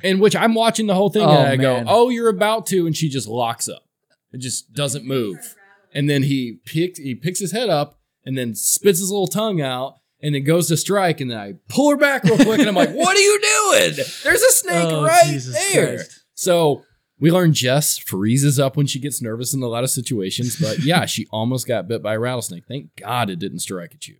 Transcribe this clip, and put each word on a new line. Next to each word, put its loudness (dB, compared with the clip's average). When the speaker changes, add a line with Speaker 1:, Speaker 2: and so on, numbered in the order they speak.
Speaker 1:
In 2
which 4
I'm 2
watching 0
the 2
whole 2
thing 0
Speaker 2:
Oh, 6
Speaker 1:
and 6
I 2
go, 2
Speaker 2:
man. -4
Speaker 1:
"Oh, 4
you're 0
about 0
to," 0
and -2
she -2
just -4
locks -4
up. -14
It -14
just -10
doesn't -6
move. -4
And 0
then 2
he -2
picks, -4
he -8
picks -6
his -6
head -4
up -2
and -6
then -4
spits 2
his -4
little -2
tongue -2
out -6
and -2
then -2
goes 2
to 2
strike, 0
and -6
then -8
I -12
pull 4
her 2
back 2
real 4
quick, 4
and 4
I'm 0
like, 2
"What 2
are 6
you 4
doing? 2
There's 2
a 6
snake 0
Speaker 2:
Oh, -2
Speaker 1:
right 6
Speaker 2:
Jesus -4
Speaker 1:
there." 2
Speaker 2:
Christ. -14
Speaker 1:
So 0
we 4
learned 4
Jess 0
freezes 0
up 0
when 0
she -6
gets -8
nervous -6
in -4
a -4
lot -4
of -2
situations, -4
but -2
Speaker 2:
<laughs> -4
Speaker 1:
yeah, 2
she -6
almost -4
got -4
bit -4
by -4
a -4
rattlesnake. -6
Thank -14
God -4
it -8
didn't -8
strike -10
at -16
you. -20